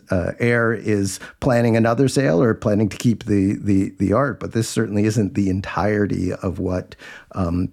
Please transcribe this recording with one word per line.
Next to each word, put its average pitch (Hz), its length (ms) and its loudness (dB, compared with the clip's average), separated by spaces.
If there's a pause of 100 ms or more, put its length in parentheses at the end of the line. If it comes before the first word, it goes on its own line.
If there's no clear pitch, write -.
(100)
uh, 90 280 0
heir 117 360 2
is 101 440 -2 (220)
planning 120 340 2
another 117 320 4
sale 147 360 2
or 113 100 4
planning 104 380 0
to - 80 -12
keep 117 260 0
the, 101 300 2
the, 98 440 0
the 95 140 2
art, 127 280 0
but 85 120 -10
this 113 160 -2
certainly 104 360 -2
isn't 104 280 0
the 101 160 0
entirety 95 840 -2
of 90 240 -6
what, 90 360 -4 (380)
um, 90 400 -2